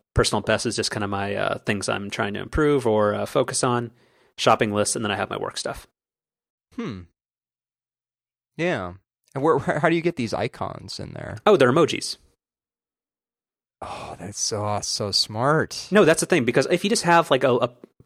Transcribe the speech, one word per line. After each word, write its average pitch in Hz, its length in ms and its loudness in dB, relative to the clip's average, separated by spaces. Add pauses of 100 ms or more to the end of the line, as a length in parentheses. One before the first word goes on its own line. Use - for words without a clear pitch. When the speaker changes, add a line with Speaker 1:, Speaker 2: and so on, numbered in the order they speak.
(140)
Speaker 1:
Personal 110 280 2
best 107 240 0
is 110 100 -2
just - 160 -4
kinda 107 160 -4
my, 101 280 -4
uh, 101 240 -2
things 101 300 -4
I'm 101 200 -6
trying 104 260 -4
to 98 60 -6
improve 147 440 0
or, 107 280 2
uh, 104 120 -4
focus 131 380 -2
on. 120 280 -2 (460)
Shopping 113 340 4
lists, 101 240 0
and 120 80 -4
then 104 80 -2
I 98 40 -2
have 98 140 -4
my 101 80 -6
work 98 200 -6
stuff. - 300 -8 (880)
Speaker 2:
Hmm. 135 260 -10 (1500)
Yeah. 131 380 -4 (420)
And 135 80 -4
where, 147 140 4
where, 170 220 -2
how 156 100 2
do 170 60 4
you 170 60 0
get 165 140 -2
these 113 180 -4
icons - 640 -6
in 92 140 -12
there? - 320 -10
Speaker 1:
Oh, 208 120 8
they're 127 140 6
emojis. - 460 0 (1600)
Speaker 2:
Oh, - 380 -12
that's 92 200 -12
so, 104 420 -2
so 101 300 -4
smart. 120 800 0
Speaker 1:
No, 196 140 6
that's 156 160 4
the 165 40 0
thing, 156 200 2
because 143 240 2
if 170 140 2
you 202 60 -2
just 226 140 0
have, 170 280 4
like, 131 120 4
a, 131 120 4
a 123 140 0 (360)